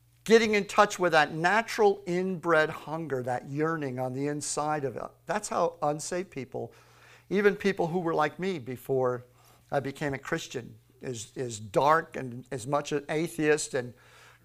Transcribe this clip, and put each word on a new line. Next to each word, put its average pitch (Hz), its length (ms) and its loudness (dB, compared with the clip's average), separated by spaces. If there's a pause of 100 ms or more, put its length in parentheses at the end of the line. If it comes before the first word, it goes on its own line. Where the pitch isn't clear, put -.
(240)
getting 220 320 6
in 202 100 2
touch 208 320 4
with 180 140 2
that 156 240 4
natural 202 720 2
inbred 170 600 2
hunger, 151 540 -6
that 123 260 -4
yearning 147 520 -2
on 127 120 -4
the 135 140 -4
inside 147 580 -2
of 135 120 -4
it. - 80 -8 (240)
That's 202 220 -4
how 175 340 0
unsaved 156 480 -4
people, 123 420 -8 (560)
even 202 260 4
people 185 300 0
who 165 140 -2
were 165 160 -2
like 151 240 0
me 185 180 -4
before 123 680 -2 (460)
I 143 80 2
became 139 360 -4
a - 20 -10
Christian, 127 560 -6 (260)
is, 123 360 -10
is 117 240 -8
dark 147 580 2
and 127 340 -10
as 120 140 -8
much 143 260 -2
an 143 160 -2
atheist 156 680 0
and 123 180 -4 (520)